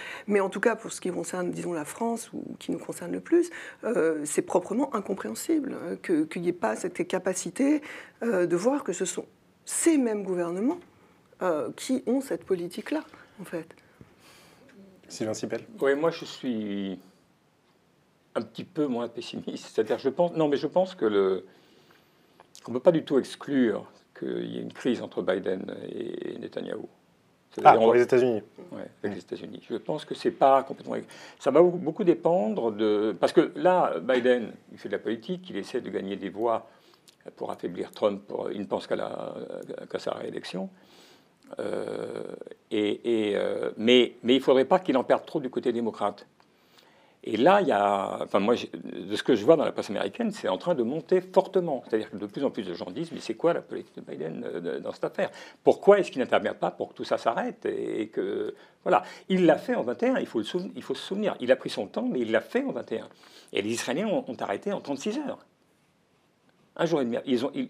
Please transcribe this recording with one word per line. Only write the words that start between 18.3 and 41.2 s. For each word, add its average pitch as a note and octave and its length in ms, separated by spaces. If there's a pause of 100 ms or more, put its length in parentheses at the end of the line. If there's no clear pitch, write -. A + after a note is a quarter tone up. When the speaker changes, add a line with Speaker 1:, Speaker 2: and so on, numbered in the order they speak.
Speaker 3:
un B2+ 60
petit - 240
peu D3+ 220
moins A#2+ 200
pessimiste. - 640
C'est-à-dire, G#3 260
je C#3 100
pense, F3 240
non, D#3 160
mais C#3 80
je D3+ 100
pense F#3 280
que - 100
le, F#2+ 400 (1200)
qu'on A#2 100
ne B2 40
peut B2+ 60
pas F3+ 80
du D3+ 140
tout C#3+ 140
exclure A#2+ 720 (280)
qu'il A#1+ 280
y A#1 140
ait - 20
une A#1 100
crise A#2 300
entre G#2 220
Biden F#2+ 520 (140)
et - 480
Netanyahou. - 500
Speaker 2:
Ah, - 80 (540)
Speaker 3:
C'est-à-dire, C3 300
Speaker 2:
pour A2+ 100
Speaker 3:
on A#2 40
Speaker 2:
les A#2+ 100
États-Unis. A#2+ 400 (280)
Speaker 3:
Ouais, - 160 (160)
avec G#2 120
les F2+ 60
États-unis. - 480
Je A#2+ 60
pense - 300
que - 80
c'est B2+ 180
pas C3+ 320
complètement. B2+ 320 (440)
Ça C#3 120
va C#3+ 100
beaucoup, F3+ 160
beaucoup E3 260
dépendre E3 680
de. G#2 480
Parce - 140
que - 220
là, D3+ 440
Biden, B2 540 (180)
il G2+ 60
fait - 100
de G2+ 60
la G2 60
politique, A#2 500
il F#2+ 80
essaie G2+ 240
de G#2+ 80
gagner G2 260
des F#2+ 140
voix A2+ 400 (680)
pour - 160
affaiblir - 400
Trump. G2+ 360
Pour, - 240
il G#2 100
ne G2 40
pense F#2+ 220
qu'à - 80
la, - 400 (540)
qu'à - 100
sa - 120
réélection. - 580 (920)